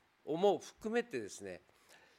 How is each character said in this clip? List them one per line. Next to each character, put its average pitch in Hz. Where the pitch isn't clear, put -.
を 156
も 190
含 -
め 240
て -
で 101
す -
ね、 92